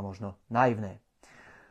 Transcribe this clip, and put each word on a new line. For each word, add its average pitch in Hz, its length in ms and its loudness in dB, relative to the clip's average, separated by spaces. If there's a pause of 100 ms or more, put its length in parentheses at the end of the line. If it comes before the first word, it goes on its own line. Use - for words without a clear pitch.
možno 98 320 -8 (160)
naivné. 110 480 2 (720)